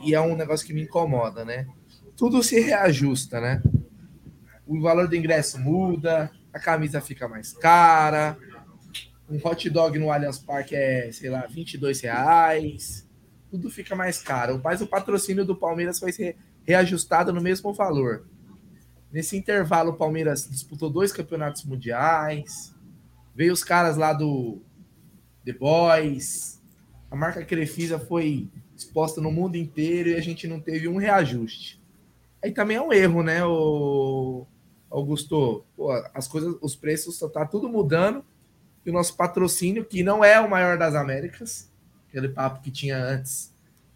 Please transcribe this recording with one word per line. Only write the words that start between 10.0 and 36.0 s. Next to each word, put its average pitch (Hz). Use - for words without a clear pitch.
Allianz 147
Parque 143
é, 131
sei 131
lá, 131
vinte 160
e 147
dois 135
reais, 151
tudo 180
fica 196
mais 180
caro, 127
mas 175
o 202
patrocínio 196
do 180
Palmeiras 175
foi 185
re-, 175
reajustado 175
no 175
mesmo 185
valor. 143
Nesse 160
intervalo, 180
o 156
Palmeiras 156
disputou 147
dois 190
campeonatos 151
mundiais, 147
veio 165
os 175
caras 170
lá 156
do 135
The -
Boys, 156
a 139
marca 165
Crefisa 165
foi 156
exposta 156
no 156
mundo 170
inteiro 165
e 170
a 170
gente 165
não 165
teve 160
um 175
reajuste. 165
Aí 208
também 214
é 262
um 320
erro, 175
né, 165
ô, 139
Augusto? 143
Pô, 143